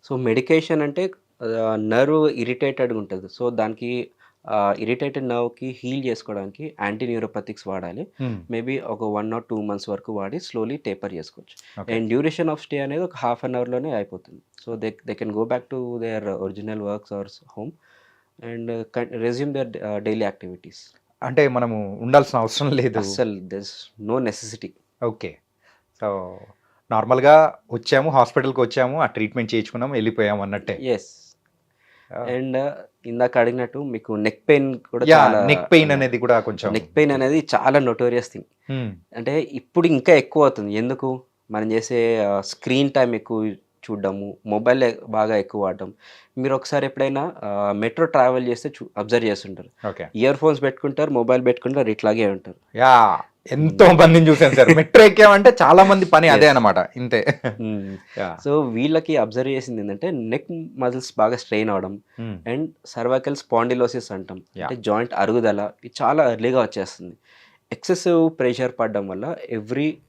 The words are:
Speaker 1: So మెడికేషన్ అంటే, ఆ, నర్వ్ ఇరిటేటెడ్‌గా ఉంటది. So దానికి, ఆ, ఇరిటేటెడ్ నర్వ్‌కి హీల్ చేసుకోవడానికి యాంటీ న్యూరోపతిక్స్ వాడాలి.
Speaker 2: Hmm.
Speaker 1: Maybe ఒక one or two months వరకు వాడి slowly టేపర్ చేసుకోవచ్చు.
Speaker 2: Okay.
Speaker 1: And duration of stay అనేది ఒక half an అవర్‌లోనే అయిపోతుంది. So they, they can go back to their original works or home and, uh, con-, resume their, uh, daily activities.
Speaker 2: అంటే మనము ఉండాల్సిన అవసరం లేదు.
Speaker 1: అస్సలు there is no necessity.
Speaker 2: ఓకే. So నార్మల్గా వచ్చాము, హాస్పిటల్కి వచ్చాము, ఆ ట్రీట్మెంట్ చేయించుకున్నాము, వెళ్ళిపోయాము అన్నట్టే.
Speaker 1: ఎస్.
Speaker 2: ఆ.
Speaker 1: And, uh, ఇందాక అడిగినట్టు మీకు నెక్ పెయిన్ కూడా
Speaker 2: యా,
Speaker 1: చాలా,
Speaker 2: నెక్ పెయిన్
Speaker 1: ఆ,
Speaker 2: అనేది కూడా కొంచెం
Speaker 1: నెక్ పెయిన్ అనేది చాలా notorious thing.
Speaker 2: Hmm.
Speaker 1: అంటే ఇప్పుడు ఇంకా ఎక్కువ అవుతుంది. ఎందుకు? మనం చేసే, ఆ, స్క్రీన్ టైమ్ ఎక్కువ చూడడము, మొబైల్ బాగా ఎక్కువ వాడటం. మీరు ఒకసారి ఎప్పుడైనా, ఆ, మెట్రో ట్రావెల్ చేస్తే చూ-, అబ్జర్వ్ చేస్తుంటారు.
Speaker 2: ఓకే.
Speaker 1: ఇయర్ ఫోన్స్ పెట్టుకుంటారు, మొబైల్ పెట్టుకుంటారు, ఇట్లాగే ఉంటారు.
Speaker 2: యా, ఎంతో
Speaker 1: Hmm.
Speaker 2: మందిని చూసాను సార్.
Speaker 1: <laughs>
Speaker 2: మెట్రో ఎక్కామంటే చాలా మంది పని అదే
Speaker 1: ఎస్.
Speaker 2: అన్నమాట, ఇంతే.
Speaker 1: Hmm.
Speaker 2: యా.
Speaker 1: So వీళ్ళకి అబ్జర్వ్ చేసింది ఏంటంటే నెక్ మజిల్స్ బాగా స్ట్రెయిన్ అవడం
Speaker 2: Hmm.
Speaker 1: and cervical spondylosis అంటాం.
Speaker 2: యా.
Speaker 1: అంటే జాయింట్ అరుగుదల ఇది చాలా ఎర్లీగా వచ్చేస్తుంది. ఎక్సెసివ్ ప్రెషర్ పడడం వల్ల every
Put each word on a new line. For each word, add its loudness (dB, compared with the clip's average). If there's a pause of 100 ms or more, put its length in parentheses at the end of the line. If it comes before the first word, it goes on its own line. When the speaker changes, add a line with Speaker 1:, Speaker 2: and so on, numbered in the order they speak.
(100)
Speaker 1:
So -4
మెడికేషన్ 0
అంటే, -4 (320)
ఆ, -4
నర్వ్ 2
ఇరిటేటెడ్‌గా -4
ఉంటది. -10
So -6
దానికి, -6 (380)
ఆ, 0
ఇరిటేటెడ్ -6
నర్వ్‌కి -6
హీల్ -6
చేసుకోవడానికి -10
యాంటీ -6
న్యూరోపతిక్స్ -10
వాడాలి. -10 (160)
Speaker 2:
Hmm. -10
Speaker 1:
Maybe -6
ఒక -6
one -6
or -6
two -8
months -8
వరకు -10
వాడి -10
slowly -8
టేపర్ -10
చేసుకోవచ్చు. -18
Speaker 2:
Okay. -4
Speaker 1:
And -2
duration -2
of -8
stay -8
అనేది -6
ఒక -10
half -4
an -6
అవర్‌లోనే -6
అయిపోతుంది. -10 (200)
So -12
they, -8 (160)
they -10
can -6
go -2
back -4 (120)
to -8
their -8
original -10
works -10
or -12 (320)
home -12 (760)
and, -12
uh, -8 (140)
con-, -8
resume -4
their, -6
uh, -10
daily -2
activities. -12 (200)
Speaker 2:
అంటే 2
మనము -4
ఉండాల్సిన 2
అవసరం -2
లేదు. -2
Speaker 1:
అస్సలు -4
there -12
is -18
no -2
necessity. -8 (340)
Speaker 2:
ఓకే. -8 (680)
So -8 (540)
నార్మల్గా 4 (140)
వచ్చాము, 0
హాస్పిటల్కి 0
వచ్చాము, -2
ఆ 0
ట్రీట్మెంట్ -6
చేయించుకున్నాము, -4
వెళ్ళిపోయాము -2
అన్నట్టే. -8
Speaker 1:
ఎస్. -8 (800)
Speaker 2:
ఆ. -10
Speaker 1:
And, -6
uh, -2 (360)
ఇందాక 0
అడిగినట్టు -2
మీకు -10
నెక్ -4
పెయిన్ 2
కూడా -4
Speaker 2:
యా, 8
Speaker 1:
చాలా, 4
Speaker 2:
నెక్ 2
పెయిన్ 6
Speaker 1:
ఆ, 4
Speaker 2:
అనేది 0
కూడా 4
కొంచెం -6
Speaker 1:
నెక్ -4
పెయిన్ 4
అనేది 0
చాలా 4
notorious 0
thing. -18
Speaker 2:
Hmm. -10 (260)
Speaker 1:
అంటే -4
ఇప్పుడు -2
ఇంకా 6
ఎక్కువ 4
అవుతుంది. 0
ఎందుకు? -4 (280)
మనం -4
చేసే, 0
ఆ, -2
స్క్రీన్ -2
టైమ్ 0
ఎక్కువ -6 (100)
చూడడము, -8 (100)
మొబైల్ 0
బాగా -2
ఎక్కువ -4
వాడటం. -6 (440)
మీరు -2
ఒకసారి -4
ఎప్పుడైనా, -4 (120)
ఆ, -4
మెట్రో -2
ట్రావెల్ 2
చేస్తే -6
చూ-, -16
అబ్జర్వ్ 0
చేస్తుంటారు. -8
Speaker 2:
ఓకే. -12
Speaker 1:
ఇయర్ 2
ఫోన్స్ 0
పెట్టుకుంటారు, -4
మొబైల్ 2
పెట్టుకుంటారు, 0
ఇట్లాగే 0
ఉంటారు. -8
Speaker 2:
యా, 6 (320)
ఎంతో 6
Speaker 1:
Hmm. 10
Speaker 2:
మందిని 10
చూసాను 6
సార్. 8
Speaker 1:
<laughs> 10
Speaker 2:
మెట్రో 8
ఎక్కామంటే 8
చాలా 10
మంది 4
పని 6
అదే 6
Speaker 1:
ఎస్. 8
Speaker 2:
అన్నమాట, 4 (200)
ఇంతే. -2
Speaker 1:
Hmm. -8 (220)
Speaker 2:
యా. -8
Speaker 1:
So 0
వీళ్ళకి -2
అబ్జర్వ్ -2
చేసింది -6
ఏంటంటే -6
నెక్ -8
మజిల్స్ -6
బాగా 2
స్ట్రెయిన్ -4
అవడం -6 (200)
Speaker 2:
Hmm. -10
Speaker 1:
and -6
cervical -6
spondylosis -2
అంటాం. -14 (140)
Speaker 2:
యా. -10
Speaker 1:
అంటే -8
జాయింట్ -2
అరుగుదల 0 (140)
ఇది -20
చాలా 2
ఎర్లీగా 0
వచ్చేస్తుంది. -8 (560)
ఎక్సెసివ్ 0
ప్రెషర్ -2
పడడం -4
వల్ల -8 (180)
every -4 (180)